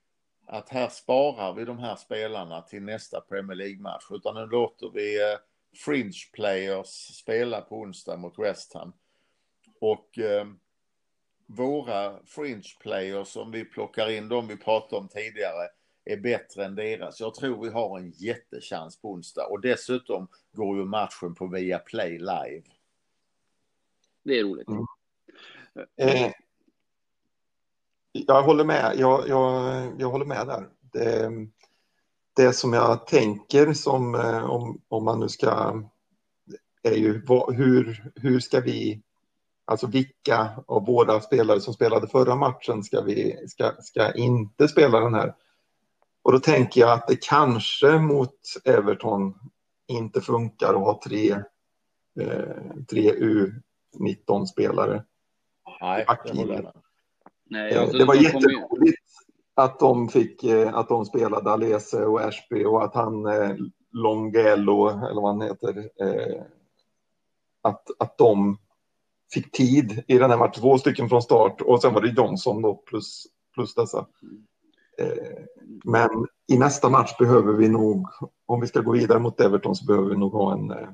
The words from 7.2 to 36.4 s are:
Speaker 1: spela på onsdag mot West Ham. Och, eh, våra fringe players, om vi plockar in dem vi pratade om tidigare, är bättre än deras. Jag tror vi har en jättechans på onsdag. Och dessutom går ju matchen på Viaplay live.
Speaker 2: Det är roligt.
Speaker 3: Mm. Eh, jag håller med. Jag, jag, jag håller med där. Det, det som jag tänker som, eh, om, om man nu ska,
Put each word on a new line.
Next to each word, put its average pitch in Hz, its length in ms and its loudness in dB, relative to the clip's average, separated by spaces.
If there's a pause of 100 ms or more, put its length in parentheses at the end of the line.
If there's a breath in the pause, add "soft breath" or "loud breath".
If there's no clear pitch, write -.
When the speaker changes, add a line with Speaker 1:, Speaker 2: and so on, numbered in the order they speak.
Speaker 1:
spela 113 380 -6
på 107 160 -18
onsdag 95 400 -14
mot 87 220 -16
West 104 360 -8
Ham. 82 180 -18 (880)
Och, 107 380 -4
eh, 104 280 -4 (1000)
våra 117 720 -8 (100)
fringe 127 540 -16
players, 98 560 -10
om 110 140 -14
vi 110 140 -12
plockar 110 460 -8
in 107 180 -10
dem 117 200 -6
vi 104 80 -14
pratade 107 460 -4
om 98 60 -20
tidigare, 101 600 -10 (360)
är 104 120 -8
bättre 101 480 -6
än 98 100 -10
deras. 101 460 -10
Jag 110 140 -10
tror 123 280 -8
vi 113 80 -10
har 104 280 -8
en 90 120 -16
jättechans 85 920 -14
på 110 100 -14
onsdag. 85 360 -12
Och 101 140 -8
dessutom 117 680 -6 (240)
går 98 260 -6
ju 98 60 -6
matchen 95 500 -8
på 92 120 -12
Viaplay 90 720 -8
live. 80 440 -10 (1600)
Speaker 2:
Det 131 160 -2
är 107 60 0
roligt. 85 240 -8
Speaker 3:
Mm. 113 180 -6 (1120 soft breath)
Eh, 131 340 0 (1800)
jag 139 300 2
håller 151 220 4
med. 147 340 0
Jag, 131 300 2
jag, 131 560 -2 (140)
jag 127 120 -4
håller 135 140 -6
med 120 220 -6
där. 117 220 -10 (120)
Det, 113 500 -4 (1080)
det 127 160 6
som 123 200 -2
jag 117 340 2
tänker 139 640 4
som, 131 420 -2
eh, 117 360 -2
om, 120 380 -6
om 110 160 -4
man 113 160 -2
nu 107 80 -4
ska, 110 540 -2 (1000)